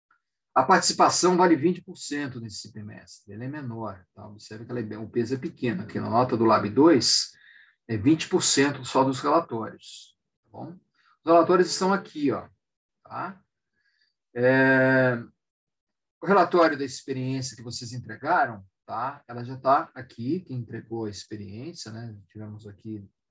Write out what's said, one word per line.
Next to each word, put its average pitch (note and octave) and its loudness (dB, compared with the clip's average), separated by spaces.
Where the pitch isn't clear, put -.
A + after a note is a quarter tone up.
A - 2
participação F3+ 4
vale F3 6
vinte E3 0
por F#3 -18
cento C#3 -8
nesse G#2+ -14
trimestre, G2+ -18
ela A2 -12
é - -10
menor, A2+ -10
tá? G#2 -20
Observe G#2+ -18
que A#2 -18
ela A#2+ -4
é - -6
bem, G#2+ -10
o A2 -12
peso A#2+ -2
é - -4
pequeno. A2+ -6
Aqui - -8
na G#2+ -4
nota B2 2
do A2+ 0
Lab G#2+ 4
dois, C3 4
é A2+ -4
vinte C#3 2
por F3+ 0
cento C3+ 0
só C3+ 0
dos C3 0
relatórios, A#2+ -4
tá - -20
bom? D#3+ -14
Os - -20
relatórios E3+ 6
estão F#3+ 0
aqui, D3+ -2
ó, F#2 -6
tá? C3+ -12
É, C3 4
o - -12
relatório E3+ 4
da C#3 -6
experiência C3 -6
que A2+ -18
vocês A#2 -12
entregaram, A2 -4
tá? A#2+ -8
Ela A#2+ -12
já C3 -10
tá C3+ 2
aqui, B2+ -8
quem C3 -10
entregou A2+ -8
a G#2 -6
experiência, G#2+ -14
né? A2+ -14
Tivemos G#2+ -16
aqui G2+ -14